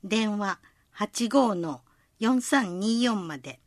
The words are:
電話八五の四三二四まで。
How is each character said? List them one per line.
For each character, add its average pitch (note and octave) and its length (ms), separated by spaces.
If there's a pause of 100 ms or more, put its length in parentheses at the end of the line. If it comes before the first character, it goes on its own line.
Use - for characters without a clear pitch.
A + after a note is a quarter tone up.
電 G#3+ 340
話 G3 220 (320)
八 A3 360
五 A#3 280
の E3 260 (380)
四 A#3+ 220
三 G3+ 380
二 A3+ 240
四 G#3 240
ま D3+ 100
で。 C3 300